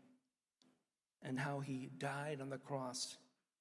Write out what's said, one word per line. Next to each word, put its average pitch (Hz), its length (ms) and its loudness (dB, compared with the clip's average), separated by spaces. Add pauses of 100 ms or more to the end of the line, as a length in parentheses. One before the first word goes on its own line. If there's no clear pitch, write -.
(1200)
and 131 180 0
how 143 200 4
he 135 280 0 (100)
died 143 440 0
on 135 80 -2
the 135 100 -2
cross 131 580 0 (440)